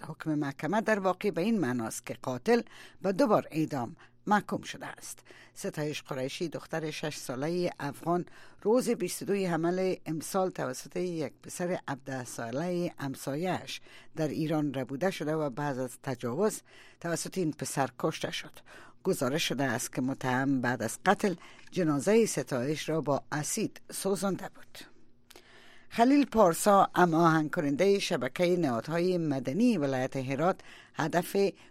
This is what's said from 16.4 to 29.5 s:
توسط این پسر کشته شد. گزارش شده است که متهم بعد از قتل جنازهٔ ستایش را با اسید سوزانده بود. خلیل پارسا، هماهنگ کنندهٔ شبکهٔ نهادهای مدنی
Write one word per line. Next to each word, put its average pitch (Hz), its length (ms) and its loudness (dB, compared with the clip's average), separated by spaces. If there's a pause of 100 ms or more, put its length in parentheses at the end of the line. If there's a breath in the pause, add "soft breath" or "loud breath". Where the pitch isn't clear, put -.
توسط 170 380 -4
این 160 140 0
پسر 135 360 -2 (100)
کشته - 320 -2
شد. - 220 -10 (520 loud breath)
گزارش 151 440 0
شده 139 160 0
است 123 280 -2
که - 80 -4
متهم 131 600 0
بعد 123 220 0
از 113 240 -4
قتل 196 280 4 (360 loud breath)
جنازهٔ 180 560 4
ستایش 139 600 -2
را 156 120 0
با 139 220 0 (100)
اسید 151 480 -4 (120)
سوزانده 190 600 -2
بود. - 240 -20 (1080 soft breath)
خلیل 262 380 6
پارسا، 196 680 6
هماهنگ 160 560 6
کنندهٔ 175 480 2
شبکهٔ 175 580 0
نهادهای 170 640 0
مدنی 156 600 2